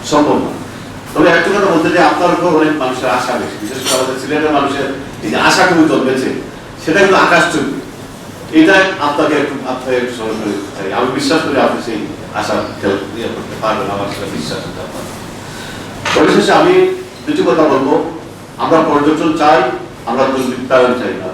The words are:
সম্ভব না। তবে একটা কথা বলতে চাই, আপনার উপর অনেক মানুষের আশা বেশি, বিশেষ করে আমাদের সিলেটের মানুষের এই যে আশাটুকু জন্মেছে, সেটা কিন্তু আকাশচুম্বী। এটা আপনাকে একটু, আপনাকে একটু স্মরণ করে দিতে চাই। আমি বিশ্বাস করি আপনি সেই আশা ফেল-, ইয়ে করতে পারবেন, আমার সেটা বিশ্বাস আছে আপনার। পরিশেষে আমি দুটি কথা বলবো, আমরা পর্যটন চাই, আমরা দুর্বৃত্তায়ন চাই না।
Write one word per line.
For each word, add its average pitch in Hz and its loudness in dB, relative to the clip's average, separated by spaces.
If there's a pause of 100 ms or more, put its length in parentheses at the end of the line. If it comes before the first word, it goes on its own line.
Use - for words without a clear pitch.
সম্ভব - 4
না। - -4 (440)
তবে 170 4
একটা 170 4
কথা 196 2
বলতে 170 2
চাই, 180 6
আপনার 180 2
উপর 165 2
অনেক 156 4
মানুষের 131 -2
আশা 127 0
বেশি, 113 -4
বিশেষ 117 -8
করে - 0
আমাদের 131 -4
সিলেটের 151 0
মানুষের 139 -4 (300)
এই 104 -4
যে 120 -2
আশাটুকু 175 4
জন্মেছে, 131 0 (440)
সেটা 160 2
কিন্তু 190 6
আকাশচুম্বী। 151 2 (840)
এটা 160 8 (280)
আপনাকে 147 2
একটু, 139 -2
আপনাকে 127 -2
একটু 123 -2
স্মরণ 110 -6
করে 107 -4
দিতে - -8
চাই। 95 -4
আমি 127 0
বিশ্বাস 151 0
করি - 0
আপনি - 0
সেই 107 -4 (280)
আশা - -2 (280)
ফেল-, 98 -2
ইয়ে 113 -6
করতে - -8
পারবেন, 107 -2
আমার 101 -4
সেটা 95 -8 (100)
বিশ্বাস 95 -6
আছে - -10
আপনার। - -10 (1120)
পরিশেষে - 2
আমি - 4 (240)
দুটি 147 0
কথা 160 4
বলবো, 135 0 (380)
আমরা 160 2
পর্যটন 156 2
চাই, 151 6 (440)
আমরা 123 0
দুর্বৃত্তায়ন 127 2
চাই 101 -2
না। 95 -8